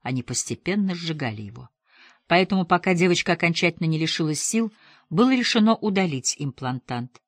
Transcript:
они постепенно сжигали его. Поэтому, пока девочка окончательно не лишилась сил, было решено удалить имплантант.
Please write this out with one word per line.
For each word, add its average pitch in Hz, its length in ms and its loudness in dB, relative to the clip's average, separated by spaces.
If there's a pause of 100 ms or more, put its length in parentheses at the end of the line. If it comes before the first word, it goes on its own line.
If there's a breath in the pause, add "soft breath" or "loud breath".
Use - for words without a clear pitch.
они 127 200 -4
постепенно 185 720 -2
сжигали 147 480 -6
его. 120 280 -16 (560 soft breath)
Поэтому, 185 400 2
пока 180 280 2
девочка 175 380 2
окончательно 170 540 0
не 160 120 0
лишилась 156 440 -2
сил, 226 300 -2 (360 soft breath)
было 247 260 4
решено 233 420 4
удалить 185 640 -2
имплантант. 127 880 -8